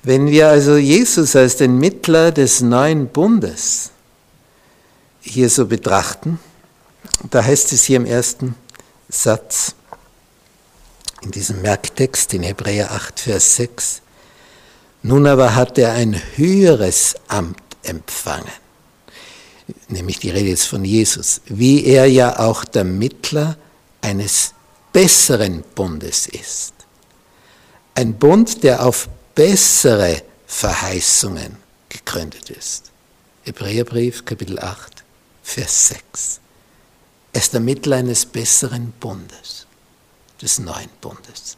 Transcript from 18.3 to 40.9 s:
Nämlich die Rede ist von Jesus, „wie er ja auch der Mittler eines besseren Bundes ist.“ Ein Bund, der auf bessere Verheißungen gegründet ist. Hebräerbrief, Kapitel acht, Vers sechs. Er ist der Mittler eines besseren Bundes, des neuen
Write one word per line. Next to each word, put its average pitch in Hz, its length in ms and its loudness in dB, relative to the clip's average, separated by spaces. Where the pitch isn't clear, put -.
Nämlich 92 300 -8
die - 100 -8
Rede 95 220 -2
ist - 160 -2
von 95 180 -6
Jesus, 104 640 -2
„wie 127 360 2
er 131 220 6
ja 127 340 4
auch 110 240 0
der 98 220 -2
Mittler 139 720 -4
eines 101 540 -4
besseren 107 720 2
Bundes 87 520 -6
ist.“ - 460 -14
Ein 117 200 -2
Bund, 170 500 4
der 123 220 4
auf - 240 0
bessere 117 880 2
Verheißungen 95 1120 -4
gegründet - 600 -12
ist. - 420 -14
Hebräerbrief, 117 840 -6
Kapitel 95 340 -10
acht, - 440 -16
Vers - 460 -2
sechs. - 500 -12
Er 110 80 -4
ist - 120 -4
der 120 60 -2
Mittler 135 380 -2
eines 123 280 -4
besseren 120 760 -4
Bundes, - 680 -16
des - 160 -4
neuen 87 320 -12